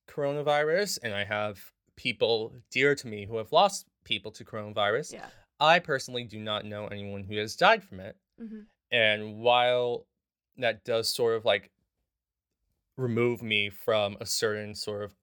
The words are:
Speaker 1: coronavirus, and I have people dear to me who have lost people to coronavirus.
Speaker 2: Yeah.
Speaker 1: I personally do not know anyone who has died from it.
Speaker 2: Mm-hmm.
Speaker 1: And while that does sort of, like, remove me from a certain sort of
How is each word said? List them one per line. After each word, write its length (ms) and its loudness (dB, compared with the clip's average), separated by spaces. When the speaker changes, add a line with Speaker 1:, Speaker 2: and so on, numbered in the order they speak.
Speaker 1:
coronavirus, 920 0
and 120 -4
I 100 -2
have 460 -4
people 560 0
dear 260 2
to 100 -14
me 180 -8
who 120 -8
have 160 -4
lost 340 4
people 280 -6
to 120 -18
coronavirus. 720 0
Speaker 2:
Yeah. 160 -16
Speaker 1:
I 200 6
personally 460 -4
do 140 -12
not 260 -4
know 220 -8
anyone 380 -10
who 120 -8
has 200 -4
died 260 4
from 180 -16
it. 160 -14
Speaker 2:
Mm-hmm. 200 -14
Speaker 1:
And 500 2
while 640 2
that 260 -2
does 240 0
sort 280 0
of, 80 -6
like, 260 2
remove 460 0
me 280 2
from 500 0
a 60 -10
certain 480 -2
sort 280 -8
of 200 -10